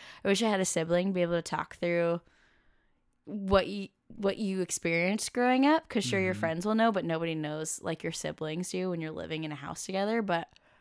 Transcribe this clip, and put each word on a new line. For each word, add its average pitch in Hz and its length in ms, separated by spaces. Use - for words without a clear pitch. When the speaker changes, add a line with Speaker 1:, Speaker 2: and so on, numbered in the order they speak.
Speaker 1:
I 196 60
wish 196 120
I 220 80
had 196 120
a 185 40
sibling 175 440
to 190 40
be 180 80
able 170 120
to 170 100
talk - 320
through 170 460
what 190 420
you, 196 220
what 196 300
you 190 240
experienced 175 720
growing 254 320
up, 311 240
'cause 208 140
sure, 196 160
your 185 140
Speaker 2:
Mm-hmm. 202 60
Speaker 1:
friends 175 260
will 214 100
know, 226 160
but 185 140
nobody 165 300
knows 156 480
like 165 200
your 165 80
siblings 156 600
do 185 180
when 170 120
you're 160 100
living 160 320
in 151 80
a 147 40
house 139 300
together. 208 380
But 170 260